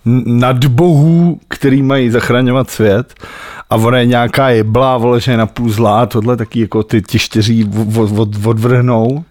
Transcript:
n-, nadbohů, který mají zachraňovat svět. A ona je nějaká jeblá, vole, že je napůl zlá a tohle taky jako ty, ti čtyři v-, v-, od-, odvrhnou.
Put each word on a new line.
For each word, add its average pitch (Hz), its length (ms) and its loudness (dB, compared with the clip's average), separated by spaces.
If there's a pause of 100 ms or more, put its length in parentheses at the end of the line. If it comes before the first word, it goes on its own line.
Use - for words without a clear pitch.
n-, 123 200 0
nadbohů, 147 1200 2
který 139 360 0
mají 135 260 0
zachraňovat 123 600 0
svět. 110 440 0 (560)
A 117 60 0
ona 117 220 2
je 120 80 2
nějaká 120 440 0
jeblá, 123 480 2
vole, 120 240 0
že 131 100 -2
je 120 60 0
napůl 113 340 -2
zlá 107 300 2
a 123 40 2
tohle 113 320 -2
taky 117 240 -6
jako 107 220 -2
ty, 113 180 0
ti 107 180 -4
čtyři 110 440 0
v-, 104 40 -2 (400)
v-, 104 120 -2
od-, 104 280 -4
odvrhnou. 120 840 0